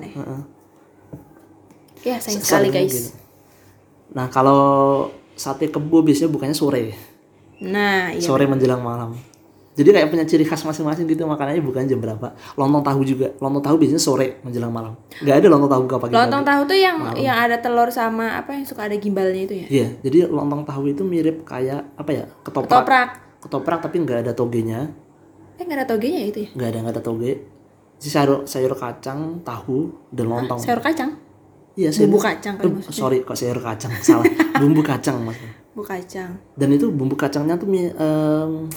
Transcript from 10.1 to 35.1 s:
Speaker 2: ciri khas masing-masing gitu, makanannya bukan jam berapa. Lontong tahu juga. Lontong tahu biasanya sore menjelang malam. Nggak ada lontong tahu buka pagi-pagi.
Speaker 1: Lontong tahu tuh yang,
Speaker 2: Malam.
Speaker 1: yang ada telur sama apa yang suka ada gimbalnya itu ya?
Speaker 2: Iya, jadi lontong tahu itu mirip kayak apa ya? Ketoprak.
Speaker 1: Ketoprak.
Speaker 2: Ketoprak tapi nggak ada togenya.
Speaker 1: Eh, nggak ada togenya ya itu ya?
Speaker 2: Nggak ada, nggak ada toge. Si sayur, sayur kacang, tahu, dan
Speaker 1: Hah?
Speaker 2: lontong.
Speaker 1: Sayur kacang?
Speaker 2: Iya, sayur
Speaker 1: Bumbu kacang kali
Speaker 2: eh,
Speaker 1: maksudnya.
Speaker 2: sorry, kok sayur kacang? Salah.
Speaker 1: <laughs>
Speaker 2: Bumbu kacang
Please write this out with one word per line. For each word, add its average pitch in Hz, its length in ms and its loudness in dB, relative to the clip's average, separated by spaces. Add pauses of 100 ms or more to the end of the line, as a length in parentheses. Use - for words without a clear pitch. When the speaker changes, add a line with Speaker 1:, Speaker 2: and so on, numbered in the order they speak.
Speaker 2:
ciri 156 240 4
khas 156 160 -4
masing-masing 156 400 -4
gitu, 160 220 0
makanannya 151 340 -2
bukan 131 240 -2
jam 131 160 0
berapa. 110 320 -6 (220)
Lontong 143 280 4
tahu 139 220 2
juga. 131 240 0 (100)
Lontong 139 240 -2
tahu 143 160 2
biasanya 151 220 4
sore 131 400 0
menjelang 120 320 -6
malam. 113 240 -8 (240)
Nggak 143 160 4
ada 170 140 8
lontong 143 200 6
tahu 131 140 4
buka 127 160 -2
pagi-pagi. 123 220 -2
Speaker 1:
Lontong 277 240 2
tahu 285 180 4
tuh 359 160 2
yang, 370 180 4
Speaker 2:
Malam. 240 200 -4
Speaker 1:
yang 269 200 0
ada 233 200 2
telur 240 320 2
sama 226 360 -2 (100)
apa - 180 -8
yang 277 100 -8
suka - 200 -12
ada 208 120 -4
gimbalnya 190 480 0
itu 196 140 -6
ya? 175 100 -10
Speaker 2:
Iya, 131 200 2 (120)
jadi 135 180 2 (100)
lontong 147 360 -2
tahu 139 240 -6
itu 143 160 -2
mirip 160 400 -2
kayak 131 500 -6
apa 151 200 -8
ya? 117 100 -4 (160)
Ketoprak. - 320 -4
Speaker 1:
Ketoprak. 254 380 4 (320)
Speaker 2:
Ketoprak 165 400 -4
tapi 156 180 -8
nggak 127 220 -2
ada 120 100 -4
togenya. 117 560 -2 (680)
Speaker 1:
Eh, - 80 -12
nggak 330 140 -6
ada 262 120 -4
togenya 233 300 -2
ya 208 100 -6
itu 208 100 -8
ya? 208 120 -10
Speaker 2:
Nggak 117 180 -4
ada, 110 100 -4
nggak 113 160 -6
ada 117 80 -6
toge. 117 280 -4 (640)
Si - 120 -14
sayur, 139 380 2
sayur 131 280 -2
kacang, 131 460 -10 (220)
tahu, 131 500 -4 (160)
dan 123 160 -6
Speaker 1:
Hah? 113 80 0
Speaker 2:
lontong. 123 300 -2
Speaker 1:
Sayur 240 180 -2
kacang? 302 400 -4 (540)
Speaker 2:
Iya, 170 180 0
sayur 208 160 4
Speaker 1:
Bumbu 202 140 6
kacang 202 340 -4
kali 196 80 -8
Speaker 2:
eh, 175 100 2
Speaker 1:
maksudnya. - 240 -8
Speaker 2:
sorry, 131 240 0
kok 123 140 -8
sayur 120 240 -2
kacang? 113 380 -8
Salah. - 260 4 (200)
Speaker 1:
<laughs> - 180 0
Speaker 2:
Bumbu 151 200 6
kacang 131 400 -2